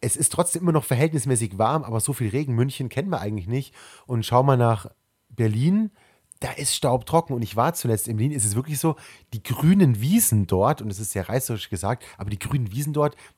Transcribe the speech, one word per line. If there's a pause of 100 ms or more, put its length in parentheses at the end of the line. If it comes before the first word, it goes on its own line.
Es
ist
trotzdem
immer
noch
verhältnismäßig
warm,
aber
so
viel
Regen,
München
kennen
wir
eigentlich
nicht. (360)
Und
schau
mal
nach (380)
Berlin, (480)
da
ist
staubtrocken.
Und
ich
war
zuletzt
in
Berlin,
es
ist
wirklich
so, (360)
die
grünen
Wiesen
dort,
und
es
ist
sehr
reißerisch
gesagt, (160)
aber
die
grünen
Wiesen
dort, (240)